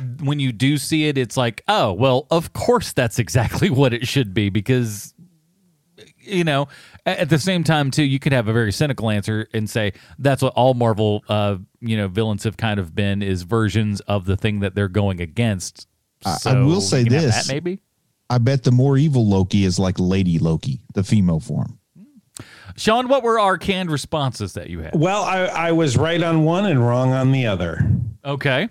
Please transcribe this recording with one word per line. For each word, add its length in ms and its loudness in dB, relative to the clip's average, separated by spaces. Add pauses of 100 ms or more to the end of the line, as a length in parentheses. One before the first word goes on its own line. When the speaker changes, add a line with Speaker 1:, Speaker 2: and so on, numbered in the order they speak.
(220)
Speaker 1:
when 180 -2
you 120 0
do 260 0
see 300 0
it, 100 0
it's 180 -2
like, 320 -2
"Oh, 260 2
well, 360 2
of 240 0
course 400 0
that's 240 0
exactly 520 0
<laughs> 20 2
what 200 4
it 160 -6
should 280 -2
be," 140 2
because, 640 -2 (1040)
you 240 -2
know, 240 0 (400)
a-, 140 -2
at 80 -2
the 100 4
same 240 0
time, 260 2
too, 140 0
you 160 0
could 140 0
have 140 2
a 60 0
very 180 2
cynical 380 -2
answer 420 -2
and 160 -4
say 260 -2 (260)
that's 240 -2
what 100 -2
all 220 2
Marvel, 520 0
uh, 280 -2 (260)
you 160 -4
know, 100 -2
villains 360 -2
have 140 -4
kind 220 -2
of 140 -8
been, 300 -2
is 180 -2
versions 600 0
of 240 -4
the 120 0
thing 220 -2
that 160 -4
they're 120 0
going 320 0
against. 680 -4 (360)
Speaker 2:
I, 100 -2
I 40 -4
Speaker 1:
So 280 2
Speaker 2:
will 160 2
say 180 0
Speaker 1:
we 60 4
can 80 4
have 100 4
Speaker 2:
this. 240 2
Speaker 1:
that, 60 -4
maybe. 260 -6 (500)
Speaker 2:
I 80 2
bet 260 2
the 80 4
more 240 4
evil 320 4
Loki 380 2
is, 140 0
like, 180 0
Lady 400 2
Loki, 440 -2 (120)
the 100 -2
female 360 2
form. 380 -6 (1000)
Speaker 1:
Sean, 320 0
what 140 2
were 160 2
our 180 2
canned 340 -2
responses 640 -4
that 160 -12
you 100 -8
had? 160 -8
Speaker 3:
Well, 280 2
I, 240 -2
I 260 -2
was 240 2
right 260 2
on 220 2
one 200 2
and 140 2
wrong 320 2
on 220 2
the 140 2
other. 380 -2 (380)
Speaker 1:
Okay. 480 -2